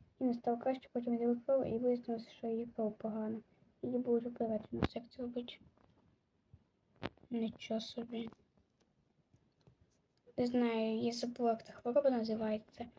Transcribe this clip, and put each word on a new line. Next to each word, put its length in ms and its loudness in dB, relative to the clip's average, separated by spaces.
і 60 -2
не 100 2
стало 240 -2
краще, 340 -4
потім 240 -2
дали 200 2
кров, 200 2
і 120 -2
вияснилося, 520 -2
що 160 -10
її 200 -2
кров 320 -4
погана. 420 -4
Її 160 0
будуть 280 2
операцію 540 -4
на 80 0
серці 340 -10
робити. 360 -8
Нічого 500 -4
собі. 480 -10
Не 100 2
знаю, 520 2
я 140 0
забула, 380 -2
як 120 -2
та 100 -20
хвороба 380 8
називається. 760 -2